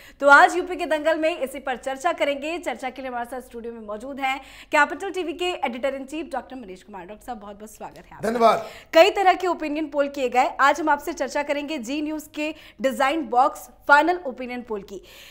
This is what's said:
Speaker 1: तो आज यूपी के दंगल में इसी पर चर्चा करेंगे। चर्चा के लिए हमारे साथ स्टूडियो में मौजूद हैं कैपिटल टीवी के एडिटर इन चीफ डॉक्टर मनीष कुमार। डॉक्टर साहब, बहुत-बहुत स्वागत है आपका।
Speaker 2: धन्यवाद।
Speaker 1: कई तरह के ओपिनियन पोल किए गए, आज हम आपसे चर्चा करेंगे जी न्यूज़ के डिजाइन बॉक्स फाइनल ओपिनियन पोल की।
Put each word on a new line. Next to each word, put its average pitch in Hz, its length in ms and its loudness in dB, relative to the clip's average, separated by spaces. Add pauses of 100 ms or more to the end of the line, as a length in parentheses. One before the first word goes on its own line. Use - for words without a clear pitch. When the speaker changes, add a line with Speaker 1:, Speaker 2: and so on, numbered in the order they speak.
(200)
Speaker 1:
तो 277 80 4
आज 320 280 10
यूपी 359 200 -4
के 339 100 -4
दंगल 311 340 2
में 311 200 0
इसी 262 200 -6
पर 262 180 -6
चर्चा 269 360 -4
करेंगे। 302 460 -2
चर्चा 262 300 -8
के 254 120 -14
लिए 262 100 -10
हमारे 240 180 -8
साथ 254 120 -10
स्टूडियो 233 320 -12
में 226 80 -14
मौजूद 220 380 -12
हैं 269 200 -2 (320)
कैपिटल 330 400 2
टीवी 339 220 -6
के 349 120 -4
एडिटर 269 500 -4
इन 269 100 -10
चीफ 302 260 -10
डॉक्टर 247 240 -10
मनीष 196 280 -16
कुमार। 196 220 -16
डॉक्टर 208 200 -18
साहब, 240 140 -12
बहुत-बहुत 208 320 -18
स्वागत 165 260 -18
है - 180 -20
आपका। 202 140 -4
Speaker 2:
धन्यवाद। 226 380 4 (260)
Speaker 1:
कई 339 160 8
तरह 403 240 4
के 370 140 -2
ओपिनियन 311 420 -2
पोल 285 180 0
किए 277 220 -4
गए, 254 180 2
आज 294 340 2
हम 311 80 0
आपसे 285 240 0
चर्चा 285 300 -4
करेंगे 294 340 -4
जी 262 240 -6
न्यूज़ 302 280 -8
के 302 260 -6 (260)
डिजाइन 269 480 0
बॉक्स 254 400 2 (180)
फाइनल 311 380 6
ओपिनियन 247 360 -8
पोल 208 200 -8
की। 185 200 -16 (300)